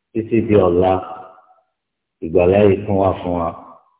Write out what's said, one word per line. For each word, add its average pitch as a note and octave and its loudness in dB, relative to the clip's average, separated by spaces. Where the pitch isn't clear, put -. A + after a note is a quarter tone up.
títí A2+ -2
di G#2 0
ọ̀la, F#2 2
ìgbàláyè F#2 2
tún G2+ -6
wà F#2+ 0
fún F2+ -6
wa. E2+ -4